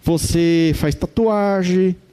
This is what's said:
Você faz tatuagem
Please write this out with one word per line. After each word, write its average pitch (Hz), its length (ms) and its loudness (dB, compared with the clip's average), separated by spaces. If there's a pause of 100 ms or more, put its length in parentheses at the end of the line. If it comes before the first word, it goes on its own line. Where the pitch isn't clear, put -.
Você 165 720 0
faz 151 180 -2
tatuagem 190 1000 0 (180)